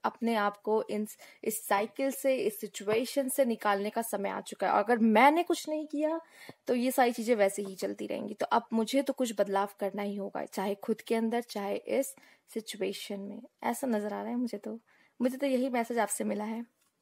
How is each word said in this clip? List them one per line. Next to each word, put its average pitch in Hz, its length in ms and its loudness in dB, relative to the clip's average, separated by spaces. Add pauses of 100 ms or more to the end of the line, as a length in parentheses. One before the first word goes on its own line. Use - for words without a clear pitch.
अपने 226 300 0
आप 208 220 2
को 214 340 0
इन, 214 160 -2 (380)
इस 220 220 -4
साइकिल 220 440 0
से, 262 260 0
इस 208 240 -2
सिचुएशन 220 680 -2
से 269 160 2
निकालने 208 460 0
का 226 120 -2
समय 202 260 -4
आ 196 120 -4
चुका - 260 -4
है। 185 60 4
और 202 120 6
अगर 226 140 4
मैंने 233 440 8
कुछ 339 260 -2
नहीं 302 180 -2
किया 311 340 -2 (460)
तो 247 80 0
ये 254 160 2
सारी 247 220 4
चीज़ें 233 240 0
वैसे 202 260 2
ही 190 120 -10
चलती 202 320 -6
रहेंगी। 214 280 -6
तो - 120 -2
अब 226 260 0
मुझे 226 300 2
तो 277 100 -2
कुछ 247 260 -2
बदलाव 196 300 0 (120)
करना 202 220 -4
ही 202 140 -4
होगा, 196 280 -6
चाहे 202 300 -4
खुद - 260 -4
के - 140 -2
अंदर, 226 260 0
चाहे 202 360 -4
इस - 380 -2 (400)
सिचुएशन 202 680 -6
में। 202 220 -10 (200)
ऐसा 233 240 -4
नज़र 208 260 -2
आ 202 80 -6
रहा 208 100 -6
है 240 60 -4
मुझे 240 220 -4
तो, 226 220 -10 (420)
मुझे 254 140 0
तो 277 100 -2
यही 262 220 2
मैसेज 233 300 0
आपसे 214 260 0
मिला 208 200 -2
है। 226 300 -6 (280)